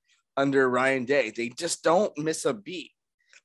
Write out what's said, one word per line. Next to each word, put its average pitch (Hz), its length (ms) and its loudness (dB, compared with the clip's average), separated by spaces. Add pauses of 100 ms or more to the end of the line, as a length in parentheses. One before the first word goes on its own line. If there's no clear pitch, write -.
(380)
under 139 320 4
Ryan 131 340 2
Day, 123 320 0
they 117 140 -4
just - 320 -6
don't 180 340 2
miss 156 300 -4
a 139 80 0
beat. 139 380 -12 (520)